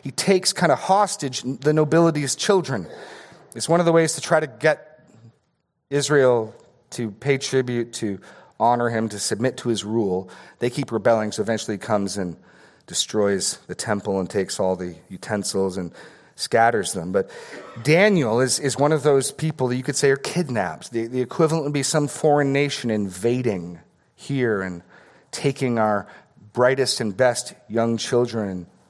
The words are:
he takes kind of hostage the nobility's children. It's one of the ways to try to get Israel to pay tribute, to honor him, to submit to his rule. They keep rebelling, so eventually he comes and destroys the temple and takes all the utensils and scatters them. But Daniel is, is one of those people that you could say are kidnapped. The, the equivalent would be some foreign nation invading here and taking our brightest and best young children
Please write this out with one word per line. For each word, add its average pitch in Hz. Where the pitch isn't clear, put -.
he -
takes 185
kind 170
of -
hostage 190
the 135
nobility's 156
children. 131
It's 117
one 170
of 170
the 170
ways 160
to 143
try 160
to 156
get 139
Israel 131
to 113
pay 135
tribute, 123
to 101
honor 120
him, 113
to 104
submit 117
to 120
his 107
rule. 98
They 123
keep 123
rebelling, 107
so -
eventually 107
he 98
comes 101
and 87
destroys 101
the 90
temple 101
and 90
takes 95
all 95
the 87
utensils 95
and 87
scatters 113
them. 90
But 95
Daniel 151
is, 131
is 135
one 143
of 147
those 139
people 156
that 123
you 127
could 135
say 139
are 135
kidnapped. 117
The, 117
the 127
equivalent 156
would 147
be 143
some 147
foreign 147
nation 139
invading 101
here 120
and 90
taking 131
our 107
brightest 127
and 104
best 123
young 113
children 110